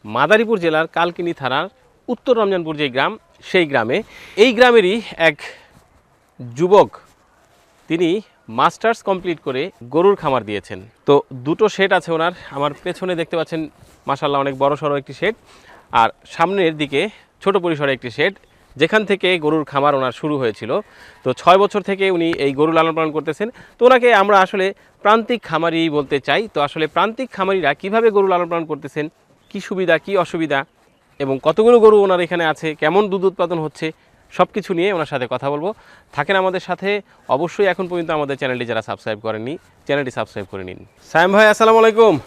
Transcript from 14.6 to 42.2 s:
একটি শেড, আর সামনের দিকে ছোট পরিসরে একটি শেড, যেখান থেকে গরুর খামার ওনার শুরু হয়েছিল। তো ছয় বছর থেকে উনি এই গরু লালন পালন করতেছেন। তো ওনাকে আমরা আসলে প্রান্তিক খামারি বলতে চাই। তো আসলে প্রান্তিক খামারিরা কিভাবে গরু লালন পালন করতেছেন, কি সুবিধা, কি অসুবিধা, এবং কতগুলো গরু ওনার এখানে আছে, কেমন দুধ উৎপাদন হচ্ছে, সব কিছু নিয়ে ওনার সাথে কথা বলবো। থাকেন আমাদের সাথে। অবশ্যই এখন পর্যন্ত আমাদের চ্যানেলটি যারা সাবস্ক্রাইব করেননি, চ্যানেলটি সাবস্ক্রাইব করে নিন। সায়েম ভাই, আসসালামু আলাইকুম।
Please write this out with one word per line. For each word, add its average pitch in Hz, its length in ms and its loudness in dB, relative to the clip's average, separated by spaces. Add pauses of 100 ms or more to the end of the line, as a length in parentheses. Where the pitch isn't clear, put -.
একটি 139 140 -12
শেড, 202 220 -4 (580)
আর 117 160 4 (220)
সামনের 170 460 0
দিকে 147 320 -2 (360)
ছোট 196 120 0
পরিসরে 151 360 -2
একটি 123 180 -6
শেড, 180 240 -2 (420)
যেখান 190 280 0
থেকে 185 340 0
গরুর 151 260 -2
খামার 143 300 0
ওনার 131 180 -2
শুরু 151 260 -6
হয়েছিল। 120 420 -4 (440)
তো 127 80 0
ছয় 180 260 4
বছর 202 220 0
থেকে 196 300 -2
উনি 170 200 0
এই 139 220 -2
গরু 151 200 0
লালন 160 220 2
পালন 160 160 -2
করতেছেন। 156 380 -6 (300)
তো 233 80 4
ওনাকে 247 280 6
আমরা 196 260 6
আসলে 190 340 0 (280)
প্রান্তিক 220 400 2
খামারি 165 480 -2
বলতে 147 300 -2
চাই। 165 340 -2
তো 151 60 -2
আসলে 156 260 -2
প্রান্তিক 220 460 -4
খামারিরা 185 420 -2
কিভাবে 220 360 0
গরু 196 160 2
লালন 175 220 0
পালন 170 160 -4
করতেছেন, 151 440 -8 (400)
কি 202 120 -10
সুবিধা, 180 380 0
কি 196 180 -4
অসুবিধা, 156 480 -2 (540)
এবং 135 240 -4
কতগুলো 220 380 4
গরু 214 220 8
ওনার 185 180 2
এখানে 170 260 -2
আছে, 156 280 -4
কেমন 180 340 0
দুধ 185 160 -4
উৎপাদন 180 340 -2
হচ্ছে, 160 340 -8 (400)
সব 180 220 -2
কিছু 190 200 -8
নিয়ে 180 180 -2
ওনার - 140 -4
সাথে 127 240 -8
কথা 135 200 -6
বলবো। 160 240 -8 (380)
থাকেন 170 240 -2
আমাদের 185 240 -2
সাথে। 196 420 -6 (260)
অবশ্যই 165 380 -2
এখন 180 220 -4
পর্যন্ত 170 220 -6
আমাদের 143 260 -4
চ্যানেলটি 123 300 -6
যারা 113 160 -4
সাবস্ক্রাইব 107 360 -8
করেননি, 110 400 -8 (280)
চ্যানেলটি 135 240 -2
সাবস্ক্রাইব 110 400 -10
করে 95 140 -12
নিন। 90 220 -18 (260)
সায়েম 180 200 2
ভাই, 214 140 6
আসসালামু 220 320 4
আলাইকুম। 220 480 6